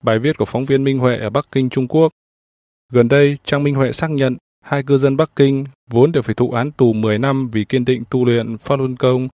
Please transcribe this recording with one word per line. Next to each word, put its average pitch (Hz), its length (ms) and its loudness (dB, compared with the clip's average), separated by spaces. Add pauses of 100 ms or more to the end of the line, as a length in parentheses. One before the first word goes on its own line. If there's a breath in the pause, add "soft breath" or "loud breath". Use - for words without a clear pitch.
Bài 113 140 2
viết 143 180 -2
của 110 80 -2
phóng 123 200 -4
viên 135 200 2
Minh 135 140 0
Huệ 123 180 0
ở 107 140 -6
Bắc 143 220 -4
Kinh, 131 180 0
Trung 127 180 -2
Quốc. 156 240 2 (800)
Gần 120 160 4
đây, 143 360 2
trang 143 180 -2
Minh 143 120 0
Huệ 135 180 0
xác 160 180 -4
nhận 135 260 -2 (280)
hai 143 180 -4
cư 139 160 2
dân 135 180 2
Bắc 156 200 -2
Kinh 135 280 2 (260)
vốn 131 220 4
đều 143 100 0
phải 110 120 -2
thụ - 160 0
án 120 220 -4
tù 123 200 2
mười 107 260 0
năm 135 320 -2
vì 107 140 -2
kiên 127 200 -2
định 123 260 -2
tu 127 140 0
luyện 117 340 0
Pháp 139 200 -4
Luân 131 180 -4
Công 127 320 0 (120)